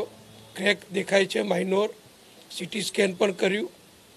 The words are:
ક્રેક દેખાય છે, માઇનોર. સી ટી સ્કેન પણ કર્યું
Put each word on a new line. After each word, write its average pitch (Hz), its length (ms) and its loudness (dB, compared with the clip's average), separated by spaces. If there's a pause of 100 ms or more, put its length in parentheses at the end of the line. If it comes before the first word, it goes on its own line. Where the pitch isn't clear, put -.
(560)
ક્રેક 190 360 -2
દેખાય 190 340 2
છે, 214 160 -2
માઇનોર. 190 480 0 (680)
સી 190 80 -8
ટી 190 160 -6
સ્કેન 196 320 0
પણ 202 180 2
કર્યું 202 380 0 (480)